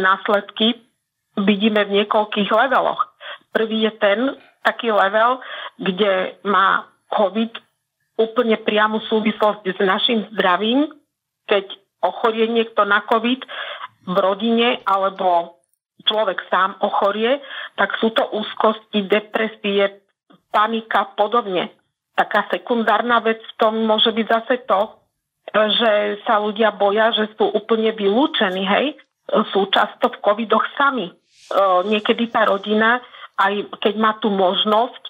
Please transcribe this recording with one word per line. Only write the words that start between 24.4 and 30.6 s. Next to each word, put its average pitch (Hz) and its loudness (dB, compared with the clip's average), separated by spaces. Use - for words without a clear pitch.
to, 196 2
že 208 0
sa 220 4
ľudia 214 0
boja, 208 2
že 214 -2
sú 202 0
úplne 220 0
vylúčení, 208 0
hej. 196 0
Sú 196 0
často - 0
v - -16
covidoch 214 0